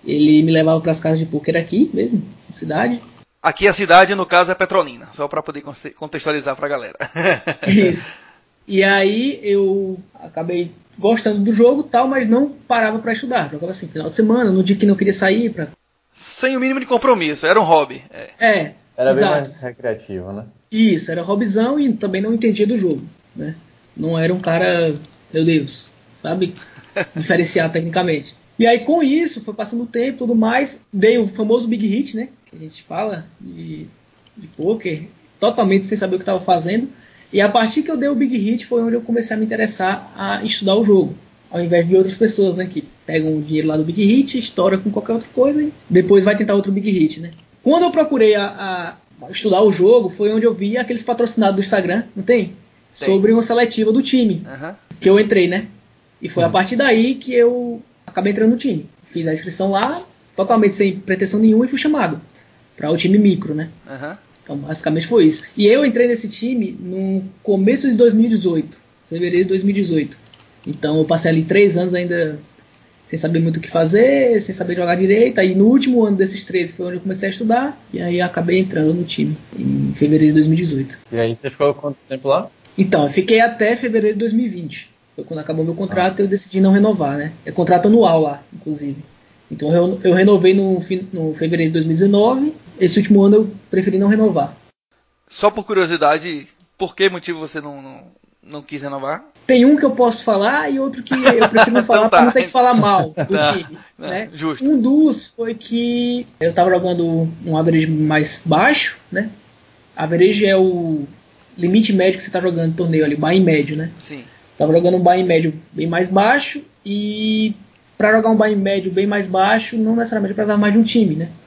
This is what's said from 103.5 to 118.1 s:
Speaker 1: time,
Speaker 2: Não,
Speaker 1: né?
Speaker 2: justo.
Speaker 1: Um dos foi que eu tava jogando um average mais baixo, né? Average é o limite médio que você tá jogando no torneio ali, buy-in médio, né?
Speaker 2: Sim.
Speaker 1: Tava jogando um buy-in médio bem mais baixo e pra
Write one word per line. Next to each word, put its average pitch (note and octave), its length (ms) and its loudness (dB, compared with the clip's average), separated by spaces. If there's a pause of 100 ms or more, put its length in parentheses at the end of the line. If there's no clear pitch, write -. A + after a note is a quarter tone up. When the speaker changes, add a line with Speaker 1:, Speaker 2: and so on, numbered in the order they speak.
Speaker 1:
time, D#3 240 -8 (180)
Speaker 2:
Não, D#3 140 -12
Speaker 1:
né? F#3+ 240 -8
Speaker 2:
justo. D#3 320 -6
Speaker 1:
Um C#4+ 160 2
dos C4+ 460 2
foi A3+ 260 -8
que A#3+ 720 -4 (140)
eu E3+ 120 0
tava F3 200 2
jogando E3+ 580 0 (160)
um D#3+ 100 -2
average D#3+ 320 2
mais D3+ 560 0
baixo, G3 540 0 (140)
né? G#3 180 -4 (640)
Average F#3 500 2
é G3 120 4
o E3+ 460 0 (540)
limite G3 360 2
médio F#3 240 2
que - 60 -14
você - 80 -14
tá F3+ 100 -2
jogando E3 280 -2
no D#3+ 40 -4
torneio D#3+ 320 0
ali, D3 100 -2
buy-in D#3+ 280 2
médio, D3+ 340 0
né? D#3+ 220 -8
Speaker 2:
Sim. C#3 240 -18 (340)
Speaker 1:
Tava D3+ 160 2
jogando F3 240 2
um F#3 40 0
buy-in F3+ 220 4
médio E3 300 0 (180)
bem D#3+ 160 -6
mais F3 220 -2
baixo B3 540 0 (220)
e G#3+ 720 -2 (420)
pra G#3 140 2